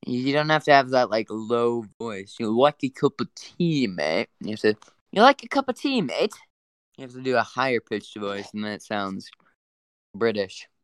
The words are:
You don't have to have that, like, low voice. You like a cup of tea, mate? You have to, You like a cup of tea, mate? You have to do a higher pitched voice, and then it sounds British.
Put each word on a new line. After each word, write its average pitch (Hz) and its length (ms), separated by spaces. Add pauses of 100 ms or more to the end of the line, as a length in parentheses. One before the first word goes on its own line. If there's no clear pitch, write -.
You 127 280
don't 151 180
have 156 140
to 151 80
have 135 180
that, 127 200
like, 107 200
low 120 540 (160)
voice. 101 380
You 113 180
like 135 260
a 139 80
cup - 300
of - 140
tea, 156 520
mate? 85 420 (120)
You - 100
have 107 100
to, 107 160 (360)
You 196 100
like 269 200
a 233 60
cup 269 200
of 254 80
tea, 269 240
mate? 156 320 (640)
You - 60
have 127 100
to 127 100
do 131 140
a 113 60
higher 123 380
pitched - 360
voice, 101 380
and 107 100
then 107 80
it 104 100
sounds 98 480 (840)
British. 104 540 (160)